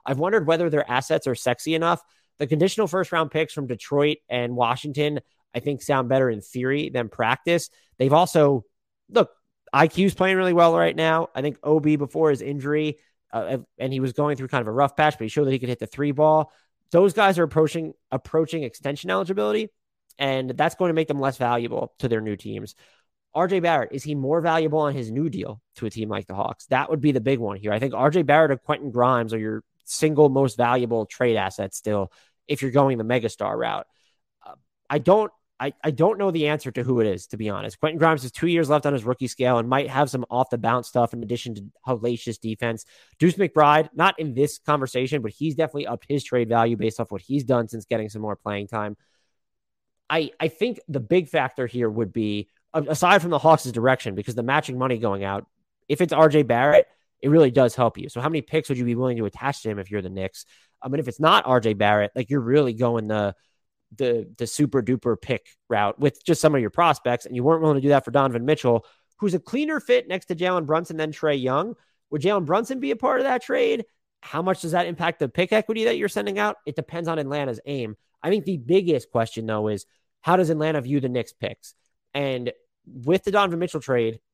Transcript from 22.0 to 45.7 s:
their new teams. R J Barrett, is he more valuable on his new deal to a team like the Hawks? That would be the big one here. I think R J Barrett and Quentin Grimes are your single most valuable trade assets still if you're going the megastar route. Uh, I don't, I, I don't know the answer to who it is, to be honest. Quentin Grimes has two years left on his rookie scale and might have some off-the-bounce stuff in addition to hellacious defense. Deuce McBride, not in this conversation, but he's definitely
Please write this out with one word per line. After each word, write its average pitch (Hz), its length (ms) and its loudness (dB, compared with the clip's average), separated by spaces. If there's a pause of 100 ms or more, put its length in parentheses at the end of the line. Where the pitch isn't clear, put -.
their 113 140 0
new 107 140 -4
teams. 104 380 -12 (600)
R 175 120 2
J 190 120 0
Barrett, 160 320 0
is 139 120 -8
he 147 120 -6
more 143 260 0
valuable 160 380 0
on 147 140 0
his 120 180 -8
new 147 180 -2
deal 107 320 -10 (140)
to - 100 -8
a 107 60 -4
team 110 180 -8
like 101 160 -6
the - 80 -14
Hawks? - 340 -6
That 135 220 0
would 151 120 -2
be 147 100 4
the 131 100 0
big 131 160 0
one 104 200 -6
here. 104 140 -6
I 104 80 0
think 127 140 -2
R 123 160 2
J 170 140 2
Barrett 147 280 4
and 131 120 -4
Quentin 147 280 -4
Grimes 120 420 2
are 113 40 -4
your 110 260 -6 (200)
single 156 460 4
most 135 280 0
valuable 120 480 0
trade 120 300 0
assets 98 420 -4
still 101 340 -4 (360)
if 143 160 -4
you're 135 80 -4
going 135 260 2
the 113 60 -4
megastar 110 520 -2
route. 117 300 -4 (580)
Uh, - 120 -20 (340)
I 143 80 0
don't, 196 340 4 (280)
I, 139 140 -6 (100)
I 156 80 0
don't 170 260 2
know 196 140 0
the 160 160 0
answer 147 240 -2
to 120 120 -6
who 123 160 0
it 110 60 4
is, 92 220 -2
to 110 100 -10
be 107 120 -6
honest. 104 300 -8
Quentin 156 200 -2
Grimes 156 240 4
has 127 80 -10
two - 160 -2
years 165 240 2
left 147 160 2
on 143 60 2
his 123 100 -2
rookie 123 240 -4
scale 123 320 0
and 117 100 -2
might 131 180 2
have 131 220 0
some 127 220 -4
off-the-bounce 120 560 0
stuff 117 260 0
in 120 80 -10
addition 117 320 -6
to 101 120 -14 (200)
hellacious 120 540 -4
defense. 113 460 -6 (340)
Deuce 170 160 4
McBride, 156 580 4
not 175 260 2
in 151 140 -4
this 139 240 0
conversation, 131 640 -2
but 110 80 -6
he's 147 240 -6
definitely 143 320 -4